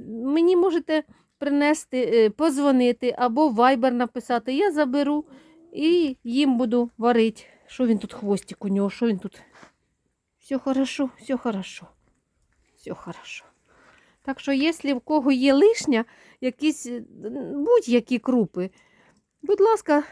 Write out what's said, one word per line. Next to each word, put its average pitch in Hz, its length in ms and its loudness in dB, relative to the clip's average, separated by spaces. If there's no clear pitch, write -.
Мені 294 460 0
можете 330 480 0
принести, 285 760 0
е, 226 160 6
позвонити 262 880 0
або 247 320 2
в 220 100 -2
Viber 254 320 4
написати, 240 640 -4
я 349 180 2
заберу 285 540 0
і 311 500 0
їм 254 340 0
буду 240 400 0
варити. 226 440 0
Що - 180 -4
він 226 120 2
тут, - 160 -12
хвостик - 520 -6
у - 20 -6
нього, 196 220 -2
що - 180 -4
він 202 120 -2
тут? - 220 -16
Всьо 269 200 -6
хорошо, 269 580 -2
всьо 262 200 -6
хорошо. 190 500 -8
Всьо - 200 -14
хорошо. - 500 -18
Так 269 160 -8
що, 277 140 -4
якщо 285 420 -2
в 240 60 -8
кого 294 300 0
є 269 220 2
лишня, 285 520 2
якісь, 269 440 -4
е, 240 180 -10
будь-які 254 640 2
крупи, 196 500 -2
будь 392 200 0
ласка, 330 500 2